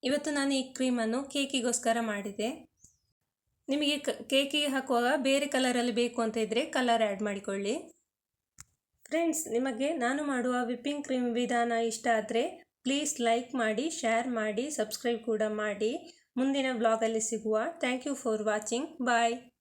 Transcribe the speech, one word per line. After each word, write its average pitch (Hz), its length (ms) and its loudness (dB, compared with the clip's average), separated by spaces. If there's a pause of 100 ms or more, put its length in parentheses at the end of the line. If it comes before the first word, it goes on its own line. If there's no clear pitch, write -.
ಇವತ್ತು 294 280 0
ನಾನು 277 220 2
ಈ 262 100 2 (100)
ಕ್ರೀಮನ್ನು 247 560 0
ಕೇಕಿಗೋಸ್ಕರ 240 720 0
ಮಾಡಿದೆ. 208 480 -4 (1160)
ನಿಮಗೆ 285 300 2
ಕ-, 285 220 -4 (100)
ಕೇಕಿಗೆ 277 460 2
ಹಾಕುವಾಗ 262 480 2
ಬೇರೆ 277 240 2
ಕಲರಲ್ಲಿ 247 560 2
ಬೇಕು 240 180 -2
ಅಂತ 226 160 0
ಇದ್ರೆ 220 260 0 (120)
ಕಲರ್ 233 300 4
ಆ್ಯಡ್ 202 180 -2
ಮಾಡಿಕೊಳ್ಳಿ. 202 520 -2 (1300)
ಫ್ರೆಂಡ್ಸ್, 320 420 0
ನಿಮಗೆ 254 460 0
ನಾನು 269 300 0
ಮಾಡುವ 254 320 0 (100)
ವಿಪ್ಪಿಂಗ್ 285 400 -4
ಕ್ರೀಮ್ 254 280 0
ವಿಧಾನ 233 400 2 (120)
ಇಷ್ಟ 226 260 -2
ಆದ್ರೆ 220 300 2 (400)
ಪ್ಲೀಸ್ 285 400 0
ಲೈಕ್ 233 340 2
ಮಾಡಿ, 226 340 0
ಶೇರ್ 233 400 0
ಮಾಡಿ, 220 420 -2
ಸಬ್ಸ್ಕ್ರೈಬ್ 226 520 -2
ಕೂಡ 220 200 0 (120)
ಮಾಡಿ. 214 360 -2 (460)
ಮುಂದಿನ 269 300 2 (100)
ವ್ಲಾಗಲ್ಲಿ 226 440 2
ಸಿಗುವ. 214 360 0 (220)
Thank 254 260 0
you 285 100 -2
for 226 280 0
watching. 214 420 0 (180)
Bye. 233 300 4 (280)